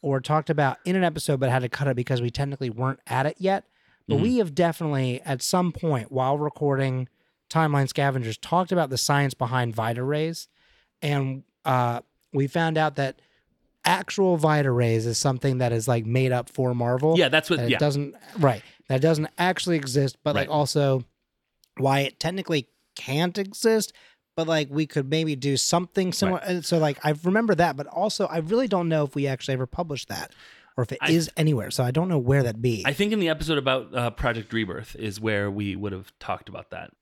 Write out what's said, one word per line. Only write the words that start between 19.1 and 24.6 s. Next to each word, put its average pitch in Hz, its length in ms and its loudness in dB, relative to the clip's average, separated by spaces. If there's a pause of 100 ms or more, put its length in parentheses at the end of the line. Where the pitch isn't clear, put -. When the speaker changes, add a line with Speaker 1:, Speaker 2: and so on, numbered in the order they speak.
Speaker 1:
actually 175 380 0
exist, 139 480 -2
but, 147 100 0
like, 139 140 -2
Speaker 2:
Right. 147 60 -4
Speaker 1:
also 139 500 2 (720)
why 135 240 2
it 139 180 -4
technically 170 480 -4 (300)
can't 160 420 -2
exist, 208 540 0 (440)
but, 165 120 -2
like, 156 220 0